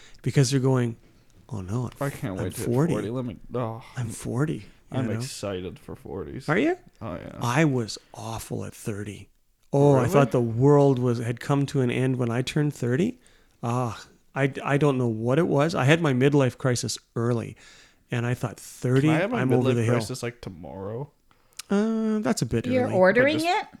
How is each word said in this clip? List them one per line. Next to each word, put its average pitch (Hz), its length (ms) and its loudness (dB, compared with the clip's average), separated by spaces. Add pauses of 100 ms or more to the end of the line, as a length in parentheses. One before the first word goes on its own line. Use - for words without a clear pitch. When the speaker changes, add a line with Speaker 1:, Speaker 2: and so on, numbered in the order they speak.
(220)
Speaker 1:
because 131 300 2
they're 139 80 2
going, 123 360 0 (540)
Oh 101 120 -10
no, 107 280 -6 (100)
Speaker 2:
I 139 100 -4
can't - 280 -8
Speaker 1:
I'm - 80 -4
Speaker 2:
wait - 100 -6
to - 60 -8
hit - 80 -6
Speaker 1:
forty. 139 240 2
Speaker 2:
forty. 104 160 -4
Let 123 160 -6
me, - 120 -10 (160)
oh, 117 300 -6 (140)
Speaker 1:
I'm 117 120 -4
forty, 123 440 -4 (380)
you 127 80 -4
Speaker 2:
I'm 123 80 -2
Speaker 1:
know? 104 60 -2
Speaker 2:
excited 101 680 -8
for - 160 -14
forties. 87 540 -10
Speaker 1:
Are 165 80 2
you? 320 200 0 (240)
Speaker 2:
Oh, 87 140 -10
yeah. - 160 -14 (100)
Speaker 1:
I 123 240 2
was 127 320 -2 (160)
awful 110 520 -8
at 101 80 -12
thirty. 101 560 -10 (420)
Oh, 143 220 6
I 131 80 4
Speaker 2:
Really? 123 80 2
Speaker 1:
thought 139 220 4
the 131 100 2
world 135 580 6
was, 123 200 0
had 117 200 -4
come 143 280 0
to 139 140 -2
an 123 100 2
end 127 260 0
when 123 140 0
I 120 120 -2
turned 147 300 0
thirty. 139 460 0 (440)
Ah, 120 360 -4 (360)
I, 139 160 0 (120)
I 139 140 0
don't 143 200 2
know 123 100 0
what 113 320 0
it 180 80 2
was. 151 280 2
I - 100 2
had 165 160 6
my 147 120 2
midlife 131 440 4
crisis 123 400 -2 (180)
early, 117 400 -2 (560)
and 120 140 -2
I 123 80 0
thought, 113 260 -6
"Thirty, 135 480 0
Speaker 2:
Can 156 80 4
I 156 40 2
have 202 120 -2
my - 100 -2
Speaker 1:
I'm 131 120 2
over 127 180 4
Speaker 2:
midlife 120 40 2
Speaker 1:
the 117 80 0
hill." 117 120 2
Speaker 2:
crisis, 120 280 -4
like, 120 180 -10
tomorrow? 98 680 -10 (580)
Speaker 1:
Uh, 220 500 0
that's 220 220 0
a - 40 0
bit 117 220 -2
Speaker 3:
You're 247 180 2
Speaker 1:
early. 220 80 -4
Speaker 3:
ordering 226 440 4
Speaker 2:
But 311 60 -2
just 370 200 0 (100)
Speaker 3:
it? - 80 -20